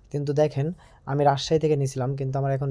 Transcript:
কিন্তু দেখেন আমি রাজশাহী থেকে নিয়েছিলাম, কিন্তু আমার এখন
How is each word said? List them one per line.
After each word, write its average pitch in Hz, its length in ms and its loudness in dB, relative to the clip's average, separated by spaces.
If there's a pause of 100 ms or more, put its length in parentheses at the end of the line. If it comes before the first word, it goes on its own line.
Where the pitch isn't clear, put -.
(100)
কিন্তু 147 220 -4
দেখেন 147 340 2 (400)
আমি 143 180 0
রাজশাহী 139 360 2
থেকে 156 160 2
নিয়েছিলাম, 135 400 -2
কিন্তু 135 220 -4
আমার 139 140 0
এখন 135 180 -2